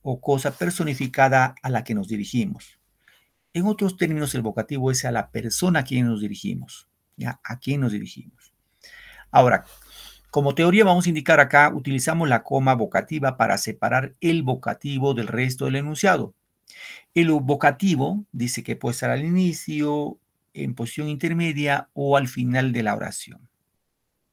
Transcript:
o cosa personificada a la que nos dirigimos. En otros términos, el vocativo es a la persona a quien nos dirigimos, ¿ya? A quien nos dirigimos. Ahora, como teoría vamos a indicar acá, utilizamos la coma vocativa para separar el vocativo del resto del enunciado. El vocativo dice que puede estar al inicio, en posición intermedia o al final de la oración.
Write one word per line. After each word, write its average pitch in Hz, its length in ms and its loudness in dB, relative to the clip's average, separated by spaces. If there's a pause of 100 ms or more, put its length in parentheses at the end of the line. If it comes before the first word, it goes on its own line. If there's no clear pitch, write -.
o 131 180 -8
cosa 139 320 0
personificada 135 1120 0
a 135 80 -4
la 120 140 -2
que 117 100 -6
nos 98 140 -4
dirigimos. 104 720 -6 (720)
En 180 140 -2
otros 202 300 0
términos, 156 380 -2
el 120 80 -2
vocativo 127 480 -2
es 127 140 -2
a 123 80 -2
la - 180 -4
persona 147 500 0
a 127 40 -4
quien 123 220 0
nos 113 140 0
dirigimos, 101 680 -10 (280)
¿ya? 123 280 -8
A 127 160 -10
quien 139 220 -4
nos 117 100 0
dirigimos. - 600 -12 (800)
Ahora, 123 360 6 (640)
como 139 240 2
teoría 180 280 6
vamos 180 220 4
a 175 40 2
indicar 156 280 4
acá, 143 340 6
utilizamos 143 560 -2
la 120 140 2
coma 135 320 2
vocativa 127 640 -2
para 107 200 2
separar 113 640 -4
el 165 220 0
vocativo 131 720 -4
del 110 140 -4
resto 127 380 -4
del 135 100 -2
enunciado. 151 580 -2 (800)
El 170 160 4
vocativo 147 1000 0
dice 120 300 -4
que 117 120 -6
puede 123 180 -4
estar 123 180 -4
al 131 120 -2
inicio, 151 960 -2 (360)
en 135 200 -6
posición 151 340 -6
intermedia 147 840 -2
o 139 240 2
al 139 100 2
final 127 460 -2
de 117 100 -2
la 107 120 0
oración. - 520 -10 (880)